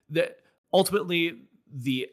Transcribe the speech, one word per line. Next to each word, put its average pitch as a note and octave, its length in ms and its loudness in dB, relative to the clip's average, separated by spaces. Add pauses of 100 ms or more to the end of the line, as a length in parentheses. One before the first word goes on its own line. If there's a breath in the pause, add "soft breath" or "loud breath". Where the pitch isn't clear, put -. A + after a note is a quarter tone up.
the, D#3+ 240 -2 (400)
ultimately, F3 680 0 (300)
the C3 420 -2